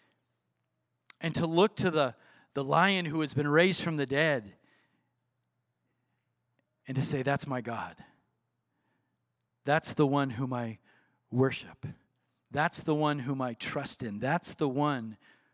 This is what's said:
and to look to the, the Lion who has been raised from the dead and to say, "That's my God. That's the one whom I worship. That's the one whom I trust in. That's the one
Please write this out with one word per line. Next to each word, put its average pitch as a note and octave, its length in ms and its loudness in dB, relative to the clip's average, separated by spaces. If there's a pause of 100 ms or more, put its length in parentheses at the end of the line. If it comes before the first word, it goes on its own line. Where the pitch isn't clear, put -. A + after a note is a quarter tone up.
(1200)
and E3 140 -4
to D#3+ 100 0
look F3 300 4
to F#3 160 0
the, C#3+ 240 2 (400)
the C#3 80 -2
Lion F3 420 4
who D#3 160 -2
has D3+ 140 -2
been D3 120 0
raised E3+ 360 6
from D#3+ 140 -2
the C#3 100 0
dead C3+ 460 0 (2250)
and C3 80 -4
to C3+ 80 0
say, C#3 180 -2
"That's C#3 240 0
my B2+ 160 -4
God. A2 420 -8 (1600)
That's D3+ 300 0
the D3 140 4
one C#3 240 0
whom B2+ 200 -4
I A#2 280 -6 (500)
worship. - 560 -2 (640)
That's D3+ 320 -2
the D#3 140 0
one D3 240 0
whom C3 240 -2
I B2 100 -4
trust - 480 -6
in. G#2+ 160 -6
That's C3+ 380 -2
the D#3 120 0
one C3 500 -2 (360)